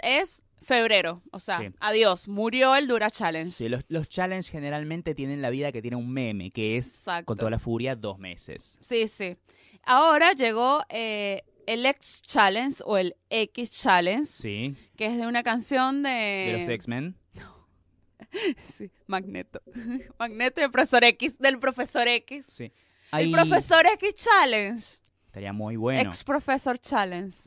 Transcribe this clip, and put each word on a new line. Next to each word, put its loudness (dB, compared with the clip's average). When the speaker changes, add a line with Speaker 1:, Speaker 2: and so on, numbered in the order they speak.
Speaker 1:
es 0
febrero, 2
o -12
sea, -4
Speaker 2:
Sí. -6
Speaker 1:
adiós, 4
murió 4
el 4
Dura 2
Challenge. -4
Speaker 2:
Sí, -6
los, -4
los -4
challenge -4
generalmente -6
tienen -6
la -2
vida -4
que -8
tiene -6
un -6
meme, -4
que -2
es -6
Speaker 1:
Exacto. -8
Speaker 2:
con -6
toda -2
la -2
furia, -4
dos -8
meses. -16
Speaker 1:
Sí, -2
sí. -8
Ahora 6
llegó, 2
eh, -4
el -2
X -2
Challenge 2
o 2
el 0
X -4
Challenge, 2
Speaker 2:
Sí. -6
Speaker 1:
que -6
es -4
de -4
una -2
canción 0
de -2
Speaker 2:
¿De -2
los -4
X-Men? -6
Speaker 1:
No. -20
<laughs> -6
Sí, -16
Magneto. -8
<laughs> -12
Magneto -4
y 2
el -2
Profesor 4
X, 4
del 4
Profesor 0
X. -2
Speaker 2:
Sí. -16
Speaker 1:
El -16
Speaker 2:
Hay 0
Speaker 1:
Profesor 6
X -2
Challenge. 4
Speaker 2:
Estaría -10
muy -6
bueno. 0
Speaker 1:
Ex -8
Profesor -2
Challenge. -4